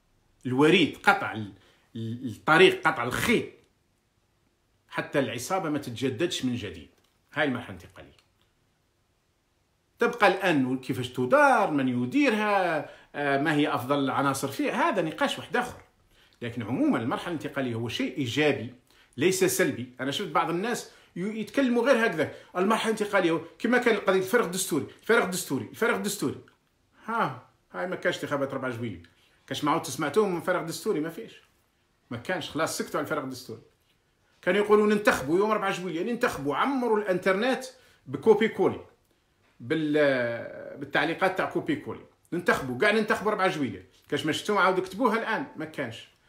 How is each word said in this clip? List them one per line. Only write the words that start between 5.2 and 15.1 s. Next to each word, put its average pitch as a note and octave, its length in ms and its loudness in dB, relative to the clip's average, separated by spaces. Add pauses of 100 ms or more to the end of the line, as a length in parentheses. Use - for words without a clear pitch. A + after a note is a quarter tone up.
ما D3 80 0
تتجددش C3 640 -4
من B2 100 0
جديد. F2+ 360 -10 (440)
هاي D3+ 100 2
المرحلة A2 320 -4
الانتقالية. - 440 -20 (1800)
تبقى A3+ 300 4
الآن C#3+ 500 2
كيفاش B2 300 -4
تدار، A3+ 640 4
من C#3 180 0
يديرها، F#3 1000 0 (240)
آه، C#3 260 0
ما D3+ 140 2
هي D3 200 2
أفضل C3 240 0
العناصر C3+ 500 0
فيها، C4+ 400 0
هذا G3+ 140 0
نقاش D#3+ 360 -2